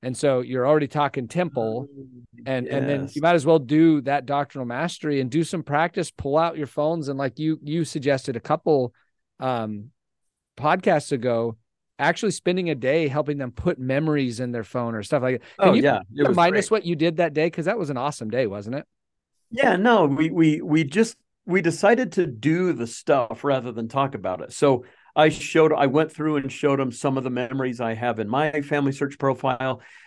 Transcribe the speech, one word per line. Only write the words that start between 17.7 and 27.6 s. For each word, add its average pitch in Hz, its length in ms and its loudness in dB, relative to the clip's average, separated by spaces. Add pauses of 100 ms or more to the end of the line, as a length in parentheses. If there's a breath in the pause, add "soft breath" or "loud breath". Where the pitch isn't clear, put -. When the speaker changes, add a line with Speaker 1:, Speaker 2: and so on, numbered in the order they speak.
Speaker 1:
was 151 120 -4
an 139 60 -4
awesome 123 340 -6
day, 120 160 0
wasn't 104 300 -8
it? 151 80 -10 (640)
Speaker 2:
Yeah, 233 260 2
no, 214 280 4
we, 147 260 2
we, 160 300 2
we 160 240 2
just, 202 320 0 (300)
we 185 160 2
decided 202 500 2
to 175 140 0
do 156 480 0
the 117 120 -6
stuff 117 580 0
rather 131 280 -2
than 113 160 -6
talk 135 260 -2
about 92 280 -6
it. - 100 -14
So 131 320 2 (300 loud breath)
I 156 160 6
showed, 156 420 2
I 143 140 2
went 151 260 2
through 151 240 -2
and 135 160 -4
showed 139 280 0
'em 131 120 -4
some 135 240 -2
of 127 80 -2
the 131 60 -4
memories 127 500 -4